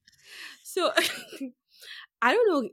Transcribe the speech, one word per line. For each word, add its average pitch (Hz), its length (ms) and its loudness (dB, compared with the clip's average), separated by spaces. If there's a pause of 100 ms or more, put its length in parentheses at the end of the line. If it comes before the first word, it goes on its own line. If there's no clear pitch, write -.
(640)
So, - 300 -2
<laughs> - 1300 -6
I 247 120 4
don't 453 180 6
know 269 220 2